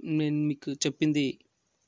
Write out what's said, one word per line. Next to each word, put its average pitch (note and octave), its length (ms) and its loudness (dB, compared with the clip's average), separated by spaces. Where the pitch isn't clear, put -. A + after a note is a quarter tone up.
నేను D3+ 340 0
మీకు C#3+ 260 -4
చెప్పింది D3 540 0